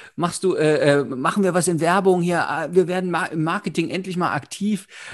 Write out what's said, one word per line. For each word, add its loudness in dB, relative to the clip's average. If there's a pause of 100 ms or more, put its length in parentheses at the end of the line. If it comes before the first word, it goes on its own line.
(160)
machst -4
du, 0
äh, 4
äh, 0
machen -2
wir 2
was 2
in 0
Werbung 4
hier. 0
Ah, -4
wir 4
werden -2
ma-, -2
im -2
Marketing -2
endlich -6
mal 0
aktiv.“ -4 (260)